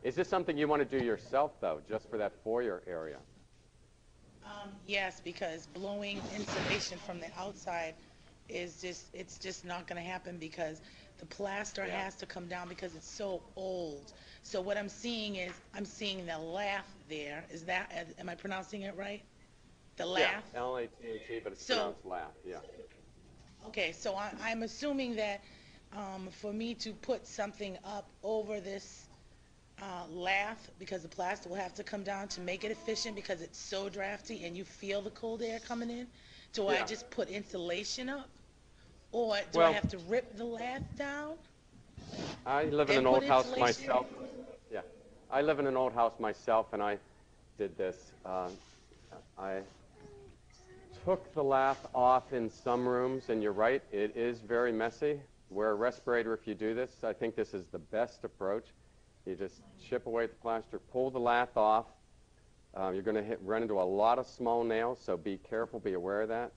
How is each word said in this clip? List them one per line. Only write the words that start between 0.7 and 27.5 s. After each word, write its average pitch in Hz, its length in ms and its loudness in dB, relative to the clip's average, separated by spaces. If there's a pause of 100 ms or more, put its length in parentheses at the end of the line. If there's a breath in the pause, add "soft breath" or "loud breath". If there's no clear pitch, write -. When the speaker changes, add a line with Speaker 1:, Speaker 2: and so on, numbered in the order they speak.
Speaker 1:
do 127 180 2
yourself, 131 580 2
though, 78 280 0
just 110 220 -4
for 117 80 -2
that 101 120 2 (120)
foyer 110 420 0
area? 80 320 -6 (1300)
Speaker 2:
Um, 208 240 -12 (160)
yes, 196 340 -2
because 170 540 -6
blowing 202 480 -4 (140)
insulation 196 640 -2
from 175 200 -8
the 165 80 -8 (120)
outside 175 560 -6 (540 loud breath)
is 175 320 -6
just, 180 320 -8
it's 185 260 -12
just 180 260 -8
not 175 220 -6
gonna 175 140 -6
happen 180 360 -8
because 160 440 -6 (380 loud breath)
the 170 60 -14
plaster 202 600 -4
Speaker 1:
Yeah. 190 160 -4
Speaker 2:
has 196 140 -6
to 190 100 -10
come 180 220 -10
down 180 220 -6
because 175 260 -8
it's 156 100 -14
so 190 380 -4 (140)
old. 175 560 -6 (280 loud breath)
So 190 200 -2
what 202 160 0
I'm 208 120 -2
seeing 220 460 -4
is, 180 160 -4 (240)
I'm 202 100 -4
seeing 190 400 -4
the 165 140 -4
lath 190 480 -2 (220)
there. 151 420 -6
Is 165 140 -12
that, 185 260 -2 (260)
am 175 120 -8
I 170 60 -6
pronouncing 196 480 -6
it 196 120 -6
right? 202 260 -6 (760)
The 175 80 -2
Speaker 1:
Yeah, 175 60 -2
Speaker 2:
lath? 190 320 4 (120)
Speaker 1:
L 127 220 -2
A 117 100 -2
T - 40 -12 (120)
H 113 260 -6
E, 113 140 -2
but 101 80 -4
it's - 120 -14
Speaker 2:
So 254 120 2
Speaker 1:
pronounced 202 300 -2
lath, 85 260 -6 (160)
yeah. 87 120 -8 (1080)
Speaker 2:
Okay, 196 240 0
so 196 240 -2
I, 202 160 -4 (100)
I'm 226 220 -2
assuming 269 540 -2
that, 208 240 -2 (540 loud breath)
um, 190 360 -8
for 208 220 -6
me 226 220 -4
to 220 180 -8
put - 340 -2
something 202 560 -6